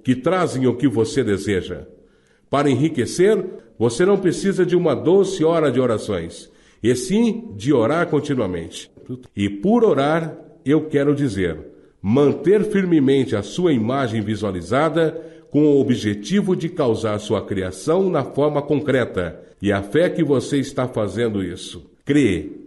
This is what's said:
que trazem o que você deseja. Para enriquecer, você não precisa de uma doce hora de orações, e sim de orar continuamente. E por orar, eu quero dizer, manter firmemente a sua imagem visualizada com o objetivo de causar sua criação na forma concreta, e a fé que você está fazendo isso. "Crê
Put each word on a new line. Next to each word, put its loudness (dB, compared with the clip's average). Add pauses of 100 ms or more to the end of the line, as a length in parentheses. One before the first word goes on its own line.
que 0
trazem 0
o 2
que 0
você 0
deseja. -2 (640)
Para 2
enriquecer, 2 (340)
você 2
não 4
precisa 0
de 0
uma 2
doce 2
hora 2
de 2
orações, -2 (320)
e 2
sim 0
de -2
orar 2
continuamente. -4 (460)
E 0
por 2
orar, 0 (260)
eu 2
quero 0
dizer, -2 (420)
manter 2
firmemente 2
a -2
sua -2
imagem -2
visualizada -2 (300)
com 4
o 6
objetivo 0
de -4
causar 0
sua -2
criação -2
na 0
forma -2
concreta, -2 (180)
e 0
a 0
fé 2
que -2
você 0
está -4
fazendo -2
isso. -12 (160)
"Crê 2 (160)